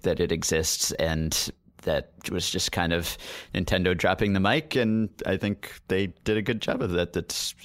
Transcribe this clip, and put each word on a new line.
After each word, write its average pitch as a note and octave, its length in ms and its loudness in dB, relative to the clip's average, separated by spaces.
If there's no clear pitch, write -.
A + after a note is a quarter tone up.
that F2 160 2
it F2 140 0
exists, D#2+ 600 0
and D#2+ 580 0
that D2+ 300 0
was F2 180 -2
just - 240 -2
kind E2+ 220 2
of E2+ 240 -2
Nintendo F2+ 400 2
dropping F#2+ 380 2
the G2 80 4
mic, B2+ 340 2
and A2 360 2
I - 100 2
think G2+ 340 -4
they F#2+ 180 2
did G#2+ 140 2
a A2 40 0
good A2 200 -2
job - 180 -2
of F#2 120 0
that. F2 200 0
That's, - 420 -4